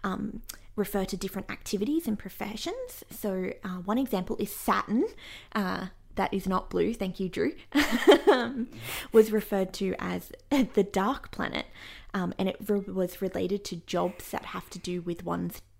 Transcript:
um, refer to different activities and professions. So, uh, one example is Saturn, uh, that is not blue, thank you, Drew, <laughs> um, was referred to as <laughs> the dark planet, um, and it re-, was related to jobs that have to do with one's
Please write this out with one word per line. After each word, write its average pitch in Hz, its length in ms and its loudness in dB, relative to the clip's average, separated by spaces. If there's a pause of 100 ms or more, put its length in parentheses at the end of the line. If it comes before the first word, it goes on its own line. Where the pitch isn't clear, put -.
um, - 380 -4 (340)
refer 196 300 0
to 196 100 -6
different 196 340 -8
activities 220 580 -2
and 208 120 -2
professions. 330 920 -8
So, 185 440 -4 (100)
uh, 185 220 -6
one 214 120 2
example 214 420 0
is 202 140 -2
Saturn, 208 520 2 (480)
uh, 190 340 -2 (280)
that 190 180 0
is 190 140 -2
not 185 220 0
blue, 185 240 2
thank 190 240 -4
you, 190 120 -2
Drew, - 240 0 (180)
<laughs> - 580 8
um, 247 380 4 (460)
was 220 180 10
referred 196 440 0
to 190 240 -2
as 180 320 -6 (100)
<laughs> - 80 -20
the 247 340 4
dark 196 480 0
planet, - 340 -4 (480)
um, 185 240 0
and 185 120 2
it - 80 -4 (100)
re-, 202 120 2
was 185 420 -2
related 185 440 -2
to 175 200 -8
jobs 180 460 -2
that - 160 -6
have - 240 -10
to 180 80 -10
do 180 220 -4
with 175 220 -6
one's 175 380 -4 (180)